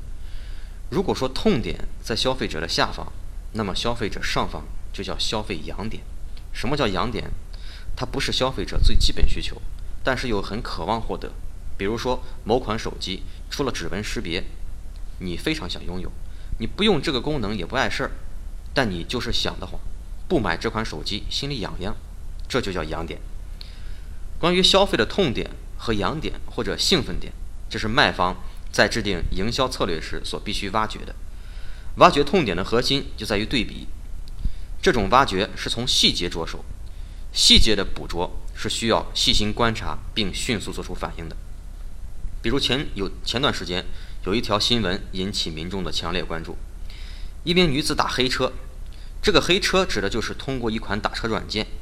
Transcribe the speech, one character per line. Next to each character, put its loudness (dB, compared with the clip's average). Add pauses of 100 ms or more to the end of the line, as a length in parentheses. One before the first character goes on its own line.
(880)
如 0
果 0
说 0
痛 2
点 -2 (120)
在 -4
消 2
费 -2
者 -4
的 -4
下 0
方， -6 (420)
那 0
么 -2
消 0
费 -2
者 -4
上 0
方 -6 (280)
就 -6
叫 -4
消 0
费 -4
痒 -4
点。 -6 (480)
什 -2
么 2
叫 2
痒 0
点？ -4 (720)
它 -2
不 -4
是 0
消 2
费 -4
者 0
最 10
基 12
本 10
需 8
求， -2 (440)
但 4
是 -2
又 2
很 -2
渴 -4
望 0
获 -2
得。 -6 (440)
比 0
如 0
说 0 (220)
某 4
款 0
手 -4
机 -4 (260)
出 -2
了 0
指 -4
纹 -2
识 -2
别， -2 (720)
你 -4
非 -2
常 -4
想 -6
拥 -4
有， -4 (480)
你 0
不 0
用 4
这 0
个 0
功 -2
能 -2
也 -4
不 -6
碍 2
事 -2
儿， -4 (600)
但 2
你 -4
就 -4
是 -2
想 0
得 -8
慌， -6 (480)
不 4
买 2
这 -2
款 -2
手 -6
机 -4
心 -4
里 -4
痒 -4
痒， -2 (520)
这 0
就 -2
叫 -2
痒 -4
点。 -8 (1200)
关 4
于 6
消 6
费 0
的 4
痛 2
点 -4 (260)
和 -2
痒 0
点 -2 (120)
或 -4
者 -2
兴 2
奋 -2
点， -4 (360)
这 -6
是 -2
卖 4
方 2 (340)
在 6
制 0
定 0 (120)
营 2
销 0
策 -2
略 0
时 -4
所 -4
必 -4
须 -2
挖 0
掘 -6
的。 -8 (800)
挖 10
掘 6
痛 4
点 0
的 0
核 4
心 2
就 -6
在 2
于 2
对 2
比， -4 (920)
这 6
种 2
挖 8
掘 2
是 -6
从 -2
细 4
节 0
着 -2
手， -6 (640)
细 8
节 10
的 2
捕 -2
捉 -2 (140)
是 -4
需 0
要 4
细 4
心 4
观 2
察 -4 (160)
并 0
迅 -2
速 -6
做 -6
出 -6
反 -4
应 -8
的。 -8 (1040)
比 -2
如 2
前 0
有， -2 (120)
前 -2
段 4
时 -4
间 -2 (400)
有 2
一 2
条 2
新 2
闻 0
引 -2
起 -4
民 -6
众 -4
的 -2
强 -2
烈 0
关 -4
注： -8 (880)
一 2
名 6
女 2
子 2
打 2
黑 2
车， 0 (680)
这 4
个 8
黑 2
车 2
指 0
的 0
就 0
是 -4
通 -4
过 -2
一 -2
款 -2
打 -2
车 -4
软 -2
件 -2 (140)